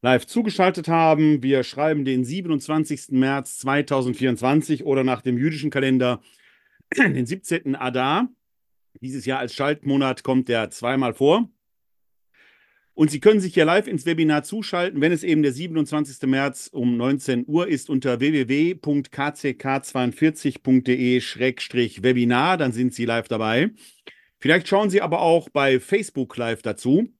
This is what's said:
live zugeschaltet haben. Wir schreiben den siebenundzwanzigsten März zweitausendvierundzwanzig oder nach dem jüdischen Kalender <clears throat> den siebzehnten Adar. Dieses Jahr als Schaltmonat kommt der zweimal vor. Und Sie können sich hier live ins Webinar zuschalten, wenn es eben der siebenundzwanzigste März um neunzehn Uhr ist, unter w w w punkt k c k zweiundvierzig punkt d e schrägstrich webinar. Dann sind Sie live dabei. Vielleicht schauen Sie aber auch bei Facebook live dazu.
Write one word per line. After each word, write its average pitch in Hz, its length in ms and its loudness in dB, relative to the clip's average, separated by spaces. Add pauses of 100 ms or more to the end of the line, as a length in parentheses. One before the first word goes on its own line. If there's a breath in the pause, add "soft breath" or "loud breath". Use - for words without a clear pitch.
live 123 260 2
zugeschaltet 185 600 0
haben. 156 520 4
Wir 131 220 2
schreiben 147 400 -2
den 127 220 0
siebenundzwanzigsten 156 920 -4
März 131 420 -2
zweitausendvierundzwanzig 135 1200 0
oder 135 220 0
nach 127 160 -2
dem 123 160 -2
jüdischen 147 320 -2
Kalender 127 520 0 (380 soft breath)
<clears throat> - 380 -12
den 131 280 2
siebzehnten 156 500 -4
Adar. 131 520 -2 (720)
Dieses 131 260 -10
Jahr 131 140 -4
als 127 140 -8
Schaltmonat 139 720 0
kommt 131 260 0
der 113 200 0
zweimal 127 440 -2
vor. 165 360 4 (1500 soft breath)
Und 151 120 4
Sie 151 80 -6
können 214 200 6
sich 185 140 -4
hier 165 120 4
live 175 200 2
ins 196 220 -4
Webinar 156 340 2
zuschalten, 185 600 -4
wenn 160 100 4
es 165 100 -2
eben 156 220 2
der 143 80 2
siebenundzwanzigste 151 760 -4
März 135 480 -2
um 123 240 0
neunzehn 127 480 -2
Uhr 165 220 0
ist, 151 240 -4
unter 131 280 0
w 143 140 2
w 131 140 0
w 151 260 0
punkt 143 380 -4
k 143 240 -4
c 135 180 -4
k 135 300 -4
zweiundvierzig 135 800 -2
punkt 131 240 4
d 127 80 4
e 123 260 2
schrägstrich 120 800 -4
webinar. 127 560 2
Dann 139 140 0
sind 120 240 -2
Sie 117 100 -4
live 117 220 -2
dabei. 113 420 0 (680 loud breath)
Vielleicht 170 280 2
schauen 202 220 2
Sie 190 100 2
aber 170 220 -2
auch 165 260 2
bei 135 320 2
Facebook 196 580 -4
live 117 260 -4
dazu. 131 440 0 (120)